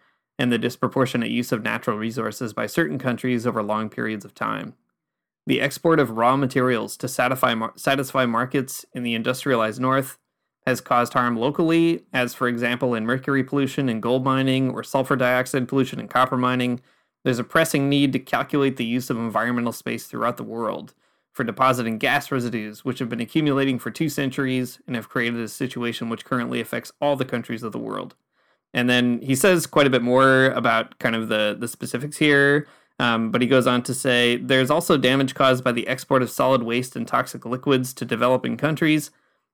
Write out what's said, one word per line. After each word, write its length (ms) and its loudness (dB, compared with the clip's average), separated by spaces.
and 160 2
the 40 2
disproportionate 760 -2
use 200 -2
of 120 -4
natural 340 -4
resources 560 -6
by 120 -4
certain 320 -2
countries 480 -2
over 160 -2
long 280 -4
periods 340 -8
of 100 -20
time. 400 -8
The 140 0
export 400 2
of 120 2
raw 260 2
materials 600 0
to 120 -6
satisfy 460 0
mar-, 200 -6
satisfy 500 0
markets 680 -2
in 100 -8
the 120 -2
industrialized 640 0
North 360 0
has 140 0
caused 320 0
harm 240 2
locally, 800 2
as, 200 0
for 140 -2
example, 460 0
in 120 -2
mercury 380 0
pollution 460 -2
in 100 -2
gold 240 0
mining 460 2
or 140 -8
sulfur 340 0
dioxide 500 0
pollution 320 0
in 80 -10
copper 300 2
mining. 420 0
There's 140 2
a 40 -4
pressing 460 2
need 240 2
to 60 0
calculate 580 0
the 80 -2
use 240 -2
of 80 -2
environmental 560 -2
space 340 -8
throughout 300 -4
the 60 -10
world 500 -8
for 100 -6
depositing 540 0
gas 340 0
residues, 540 -4
which 140 -4
have 100 -4
been 100 -6
accumulating 580 0
for 140 -8
two 160 -2
centuries 800 -4
and 80 -6
have 140 -8
created 300 -2
a 100 -6
situation 580 -6
which 160 -8
currently 380 -2
affects 400 -8
all 160 2
the 80 -2
countries 360 -6
of 120 -8
the 40 -8
world." 380 -10
And 160 2
then 320 4
he 140 0
says 300 4
quite 220 4
a 20 4
bit 140 4
more 480 6
about 480 0
kind 160 0
of 120 -4
the, 320 0
the 80 -6
specifics 500 -8
here, 500 4
um, 320 0
but 100 0
he 60 2
goes 200 4
on 160 2
to 100 -6
say, 440 2
"There's 340 2
also 260 4
damage 380 2
caused 280 4
by 80 2
the 160 -2
export 340 0
of 80 -2
solid 340 2
waste 320 -4
and 120 -6
toxic 380 -2
liquids 500 0
to 100 -6
developing 520 0
countries, 540 0